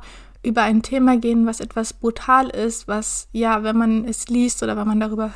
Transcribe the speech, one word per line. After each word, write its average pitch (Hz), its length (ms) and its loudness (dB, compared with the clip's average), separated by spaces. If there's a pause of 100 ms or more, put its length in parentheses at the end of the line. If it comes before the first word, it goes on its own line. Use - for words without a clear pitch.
(420)
über 233 180 0
ein 220 220 4
Thema 254 340 4
gehen, 233 300 2
was 220 140 -4
etwas 226 340 -6
brutal 262 560 2
ist, 226 360 -4
was, - 460 -6
ja, 220 300 0
wenn 220 160 0
man 226 260 2
es 226 240 -8
liest 240 340 0
oder 220 140 -2
wenn 208 100 -2
man 214 140 2
darüber 214 360 -4